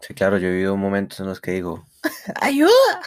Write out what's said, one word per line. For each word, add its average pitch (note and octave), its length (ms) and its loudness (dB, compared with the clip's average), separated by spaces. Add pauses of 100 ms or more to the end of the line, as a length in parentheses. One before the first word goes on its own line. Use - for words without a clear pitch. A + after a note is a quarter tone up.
sí, - 120 -18
claro, G2 240 2
yo F#2 120 -2
he - 40 0
vivido G2 240 0
momentos G2 440 -4
en F#2+ 60 -8
los F#2 140 -8
que F#2 120 -8
digo, F2 340 -8 (160)
<laughs> - 400 -8
"¡Ayuda! F4+ 640 4